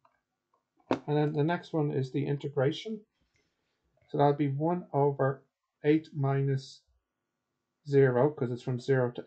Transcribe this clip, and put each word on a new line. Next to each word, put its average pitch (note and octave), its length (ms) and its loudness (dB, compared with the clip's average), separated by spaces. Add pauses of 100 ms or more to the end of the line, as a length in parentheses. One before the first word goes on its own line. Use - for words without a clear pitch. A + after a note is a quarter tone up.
(1080)
And D3 100 0
then D3+ 140 0
the D3 120 0
next F3 280 -4
one D3+ 200 -2
is C3+ 200 -4
the C#3 160 -4
integration. C#3+ 720 -4 (1080)
So D3 80 -8
that'll C#3+ 160 6
be C#3+ 160 0
one E3 440 -2
over C#3 480 0 (440)
eight D#3 280 2
minus C#3 680 -2 (1040)
zero, C#3 420 4
'cause B2+ 220 -6
it's A#2+ 100 -8
from B2+ 180 -6
zero B2+ 320 0
to C#3 160 -12